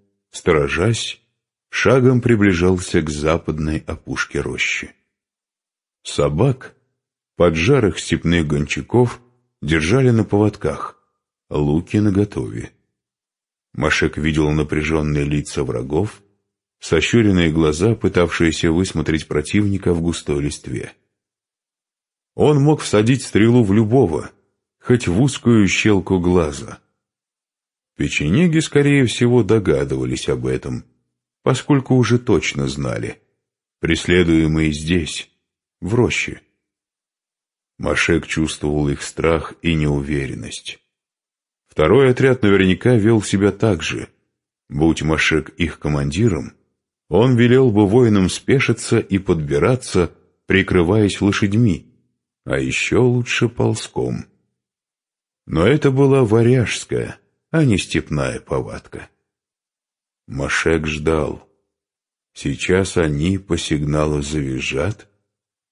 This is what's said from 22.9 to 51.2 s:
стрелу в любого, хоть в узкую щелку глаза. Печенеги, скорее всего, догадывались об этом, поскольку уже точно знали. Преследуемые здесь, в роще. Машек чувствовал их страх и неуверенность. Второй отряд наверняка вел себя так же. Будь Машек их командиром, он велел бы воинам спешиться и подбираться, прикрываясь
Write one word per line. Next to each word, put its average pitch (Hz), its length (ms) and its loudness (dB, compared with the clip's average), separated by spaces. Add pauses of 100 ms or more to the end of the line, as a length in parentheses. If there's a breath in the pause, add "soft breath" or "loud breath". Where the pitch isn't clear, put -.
стрелу 117 400 4
в 95 100 0
любого, 107 580 2 (480)
хоть - 280 0
в 90 140 2
узкую 117 460 2
щелку 95 520 2
глаза. 85 600 -2 (1200)
Печенеги, 143 640 0
скорее 143 460 2
всего, 120 380 2
догадывались 67 840 0
об 64 180 -4
этом, 64 380 -6 (580)
поскольку 131 520 0
уже 120 220 4
точно 73 500 0
знали. 62 540 -8 (580)
Преследуемые 80 920 2
здесь, 78 580 -4 (520)
в 92 140 -4
роще. - 460 -2 (1400)
Машек 76 500 -2
чувствовал 73 600 -2
их 71 120 -6
страх 78 600 -2
и 82 120 -2
неуверенность. 71 1080 -4 (920)
Второй 110 400 4
отряд 127 320 2
наверняка 98 520 4
вел 107 280 2
себя 98 300 0
так 98 280 0
же. - 280 -8 (580)
Будь 73 360 0
Машек 78 540 0
их 82 220 -6
командиром, 76 760 -2 (540)
он 120 300 4
велел 120 340 4
бы 104 160 4
воинам 104 420 4
спешиться - 720 0
и 98 180 -2
подбираться, 87 920 0 (360)
прикрываясь 95 760 2